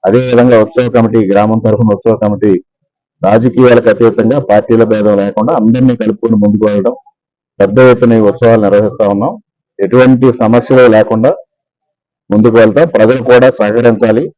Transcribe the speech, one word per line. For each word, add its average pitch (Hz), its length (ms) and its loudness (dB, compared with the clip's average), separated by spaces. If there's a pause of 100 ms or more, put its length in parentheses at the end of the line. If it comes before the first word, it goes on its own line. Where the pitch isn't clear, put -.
అదేవిధంగా 120 580 2
ఉత్సవ 123 320 -4
కమిటీ, 113 240 0 (100)
గ్రామం 107 340 0
తరఫున 110 320 0
ఉత్సవ 113 260 -2
కమిటీ 104 300 -2 (760)
రాజకీయాలకు 117 640 2
అతీతంగా, 113 460 0 (120)
పార్టీల 113 420 0
భేదం 104 300 0
లేకుండా 107 380 -4
అందరినీ 123 420 0
కలుపుకొని 110 420 -2
ముందుకు 104 240 -2
వెళ్ళడం, 101 260 -4 (680)
పెద్ద 101 180 0 (160)
ఎత్తున 113 260 0
ఈ - 100 2
ఉత్సవాలు 113 360 0
నిర్వహిస్తా 101 480 0
ఉన్నాం. 131 200 -4 (440)
ఎటువంటి 127 520 2 (140)
సమస్యలు 120 420 2 (100)
లేకుండా 113 360 0 (1000)
ముందుకు 110 320 0
వెళ్తాం. 110 240 2 (100)
ప్రజలు 117 260 0 (100)
కూడా 123 180 4 (100)
సహకరించాలి. 113 640 0 (140)